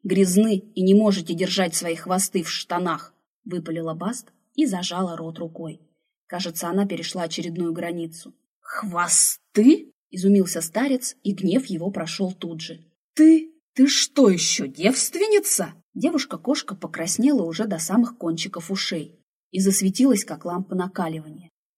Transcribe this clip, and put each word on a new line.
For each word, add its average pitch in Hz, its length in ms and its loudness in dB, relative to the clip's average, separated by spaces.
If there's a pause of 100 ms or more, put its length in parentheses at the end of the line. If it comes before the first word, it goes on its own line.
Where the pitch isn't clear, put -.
грязны 190 540 4
и - 240 -6
не 190 120 6
можете 190 400 4
держать 180 420 -2
свои 170 200 -4
хвосты 185 480 -2
в 160 60 -8
штанах, 175 640 -6 (320)
выпалила 165 480 -6
Баст 180 380 -8 (240)
и 302 100 2
зажала 180 520 -4
рот 165 220 -10
рукой. 165 420 -10 (460)
Кажется, 175 400 -6
она 190 180 2
перешла 170 380 -6
очередную 165 500 -6
границу. 170 600 -10 (260)
«Хвосты?» - 1300 2 (180)
изумился 185 500 2
старец, 254 600 -2
и 196 100 -2
гнев 190 340 0
его 175 220 -6
прошел 185 440 -6
тут 170 260 -10
же. - 260 -16 (300)
«Ты, 320 380 6 (200)
ты 262 140 6
что, 269 420 4
еще - 380 0
девственница?» 349 1080 0 (200)
Девушка-кошка 254 840 -2
покраснела 190 680 0
уже 165 220 -4
до 180 140 -4
самых 233 380 0
кончиков 170 520 -6
ушей 185 500 -6 (320)
и 185 80 -4
засветилась, 196 680 2
как 151 200 -12
лампа 180 300 -6
накаливания. 160 720 -6 (280)